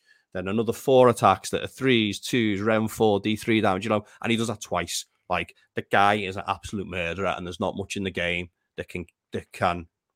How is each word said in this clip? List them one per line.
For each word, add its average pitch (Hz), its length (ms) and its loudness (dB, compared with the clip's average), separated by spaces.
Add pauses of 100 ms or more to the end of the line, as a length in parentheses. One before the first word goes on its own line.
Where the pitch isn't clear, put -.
(340)
Then 92 140 -6
another 110 260 -2
four 127 360 6
attacks 101 420 4
that 90 120 -2
are 95 40 -8
threes, 113 520 0
twos, 110 420 0
Ren 110 260 0
four, 104 320 2
D 107 160 0
three 110 260 0
damage, 98 240 0
you 110 40 -4
know, 107 160 0 (160)
and 113 100 -2
he 113 60 2
does 113 100 -2
that 107 140 -8
twice. - 440 -6 (240)
Like, 87 260 -4 (200)
the 110 160 -6
guy 104 240 6
is 98 220 -6
an - 100 -10
absolute 95 400 -6
murderer, 87 480 -4
and 90 100 -10
there's 90 140 -10
not 95 180 -4
much 98 180 -8
in 101 80 -4
the 95 80 -4
game 87 380 -4 (280)
that - 120 -10
can, 90 160 -10 (260)
that - 200 -10
can, 87 360 -2 (280)